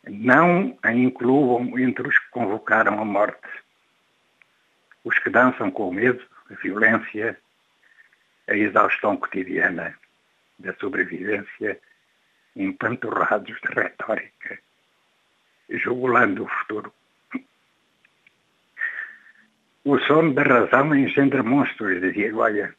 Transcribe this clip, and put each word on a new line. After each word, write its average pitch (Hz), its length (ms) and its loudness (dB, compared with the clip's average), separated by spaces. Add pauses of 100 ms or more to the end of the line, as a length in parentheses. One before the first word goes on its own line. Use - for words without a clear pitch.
Não 131 760 4
a 117 80 2
incluam 123 880 2
entre 127 260 0
os 143 100 -2
que - 140 -2
convocaram 110 720 0
a 113 40 -2
morte. 104 440 -2 (1500)
Os - 160 -2
que - 100 -2
dançam 123 400 2
com 98 200 -4
o 90 40 -6
medo, 123 320 0 (240)
a 104 60 -18
violência, 110 840 -2 (1080)
a - 80 -2
exaustão 101 640 2
cotidiana 90 840 -4 (600)
da 92 140 -10
sobrevivência, 101 1040 -6 (720)
empanturrados 104 1040 -4
de - 140 -6
retórica, - 840 -6 (1080)
jugulando 120 760 0
o - 40 -10
futuro. - 460 -8 (3000)
O 139 140 4
sono 156 340 4
da 143 120 0
razão 135 500 4
engendra 139 480 2
monstros, 110 580 0
dizia 95 300 -2
Goya. 107 480 -2